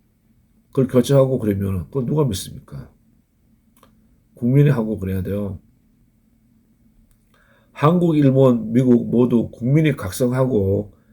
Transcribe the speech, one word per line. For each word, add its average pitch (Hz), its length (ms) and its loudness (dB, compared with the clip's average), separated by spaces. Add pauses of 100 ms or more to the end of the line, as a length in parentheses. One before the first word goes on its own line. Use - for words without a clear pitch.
(680)
그걸 131 200 -2
결정하고 131 500 2
그러면은 98 460 -4
그건 135 200 -8
누가 147 220 -2
믿습니까? - 640 -10 (1400)
국민이 139 340 2
하고 110 300 -2
그래야 95 240 -6
돼요. 95 360 -8 (2250)
한국, 165 460 2
일본, 127 560 2
미국 120 340 2
모두 117 420 0
국민이 143 460 0
각성하고 107 1000 -2 (180)